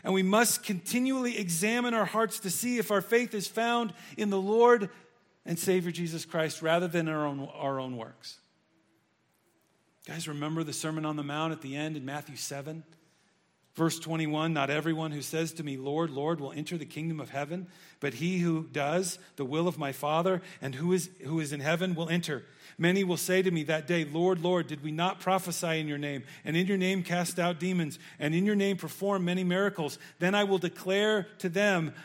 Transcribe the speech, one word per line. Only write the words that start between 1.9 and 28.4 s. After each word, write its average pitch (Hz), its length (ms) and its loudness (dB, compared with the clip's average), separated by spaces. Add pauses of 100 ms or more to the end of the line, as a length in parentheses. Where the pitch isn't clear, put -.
our 214 100 4
hearts 220 360 0
to 185 100 -4
see 240 260 0
if 214 140 0
our 202 100 4
faith 233 320 2
is 202 140 -4
found 233 460 0 (240)
in 208 120 0
the 196 100 2
Lord 220 520 6 (560)
and 165 100 -2
Savior 185 340 2
Jesus 165 340 -4
Christ 160 360 -2
rather 170 260 2
than 165 220 0
our 151 160 0
own, 139 300 -4
our 139 240 -2
own 127 180 -6
works. - 400 -12 (1700)
Guys, 160 200 -8
remember 156 360 -2
the 147 100 -4
Sermon 156 340 -4
on 151 80 -2
the 147 80 -4
Mount 156 300 -2
at 156 100 -10
the 135 120 -8
end 156 220 -4
in 131 80 -8
Matthew 143 300 -8
seven? 143 480 -8 (920)
Verse 160 260 2
twenty-one, 156 520 0
"Not 139 180 2
everyone 156 440 0
who 143 80 -6
says 160 320 -2
to 165 100 -10
me, 139 140 -6
'Lord, 147 320 -2
Lord,' 147 320 -2
will 135 100 -8
enter 151 260 -6
the 151 80 -6
kingdom 160 360 -6
of 123 80 -10
heaven, 156 380 -6 (340)
but 139 140 -2
he 175 240 0
who 160 300 2
does 147 480 -2 (200)
the 139 80 -2
will 156 200 0
of 175 120 -2
my 143 160 -4
Father 170 480 0 (200)
and 135 140 -6
who 165 160 0
is, 180 180 2 (120)
who 156 180 -2
is 147 140 -4
in 143 80 -6
heaven 170 340 0
will 160 140 -4
enter. 165 340 -2 (340)
Many 185 280 4
will 175 100 0
say 180 260 2
to 185 80 4
me 165 140 0
that 156 240 0
day, 170 160 2
'Lord, 170 380 2
Lord, 175 260 2
did 143 160 -8
we 156 80 -4
not 180 300 0
prophesy 175 580 0
in 156 80 -4
your 147 100 -4
name, 143 260 -4 (200)
and 156 140 0
in 180 100 4
your 202 80 2
name 185 260 2
cast 175 380 -2
out 170 220 0
demons, 175 360 0 (220)
and 151 160 0
in 185 100 4